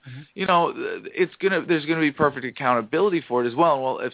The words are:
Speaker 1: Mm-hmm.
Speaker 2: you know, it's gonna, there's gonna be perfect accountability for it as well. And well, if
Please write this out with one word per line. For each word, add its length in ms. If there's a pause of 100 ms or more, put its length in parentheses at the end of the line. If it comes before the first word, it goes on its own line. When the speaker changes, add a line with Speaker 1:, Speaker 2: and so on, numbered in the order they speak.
Speaker 1:
Mm-hmm. 120 (140)
Speaker 2:
you 120
know, 300
it's 640
gonna, 260
there's 200
gonna 140
be 120
perfect 340
accountability 800
for 180
it 40
as 80
well. 180
And 80
well, 180
if 140